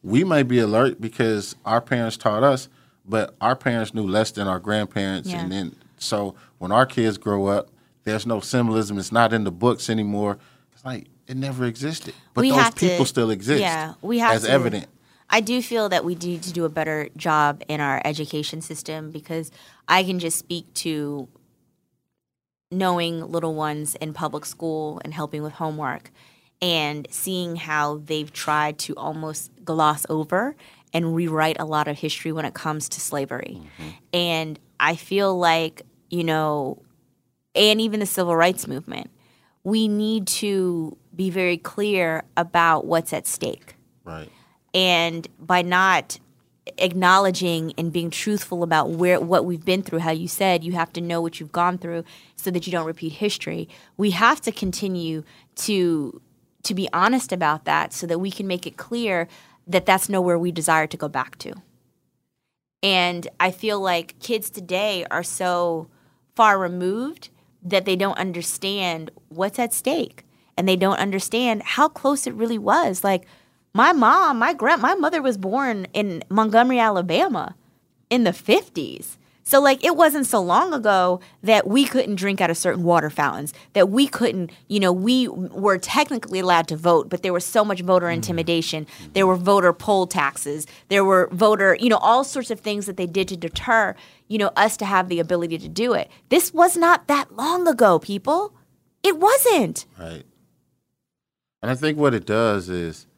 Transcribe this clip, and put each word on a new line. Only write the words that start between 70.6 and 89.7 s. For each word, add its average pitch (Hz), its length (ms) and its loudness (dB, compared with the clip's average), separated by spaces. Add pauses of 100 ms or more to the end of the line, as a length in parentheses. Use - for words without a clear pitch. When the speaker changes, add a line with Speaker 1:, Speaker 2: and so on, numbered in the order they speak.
Speaker 2:
they 190 80 4
don't 190 220 2
understand 214 640 -2
how 294 260 2
close 277 380 -2
it 233 80 -6
really 226 240 -2
was. 208 440 2
Like, 190 220 0 (480)
my 262 200 6
mom, 285 460 6
my 262 140 2
grand-, 269 300 2
my 311 120 4
mother 320 280 0
was 254 160 0
born 202 560 -2
in 196 340 -4
Montgomery, 226 500 4
Alabama 208 800 2 (540)
in 240 140 4
the 175 80 4
fifties. - 840 -2 (280)
So, 277 140 8
like, 269 240 4
it 339 120 4
wasn't 294 300 4
so 220 140 2
long 220 320 2
ago 190 480 2 (220)
that 208 240 4
we 254 180 4
couldn't 254 300 0
drink 196 260 -2
out 175 100 4
of 170 60 0
certain 175 280 0
water 165 260 4
fountains, 139 420 -2 (220)
that 196 160 6
we 262 160 4
couldn't, 226 460 -2 (160)
you 202 120 0
know, 185 120 4
we 233 360 2
were 190 480 0
technically 233 640 -2
allowed 175 300 4
to 156 80 -4
vote, 165 340 4
but 180 120 -6
there 185 100 0
was 175 120 -2
so 220 200 2
much 196 160 -2
voter 180 260 2
Speaker 1:
Mm-hmm. 170 80 -2
Speaker 2:
intimidation. 165 720 -2 (260)
There 196 140 4
were 185 100 4
voter 180 380 4